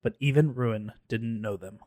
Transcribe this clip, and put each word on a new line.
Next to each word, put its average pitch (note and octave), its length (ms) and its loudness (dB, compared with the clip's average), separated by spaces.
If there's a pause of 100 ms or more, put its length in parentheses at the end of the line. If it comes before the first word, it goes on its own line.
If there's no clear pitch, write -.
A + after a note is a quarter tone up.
but A2+ 180 -2
even C#3+ 340 4
Ruin A2 380 -2 (160)
didn't A2+ 320 -2
know G#2 160 -4
them. F#2+ 300 -12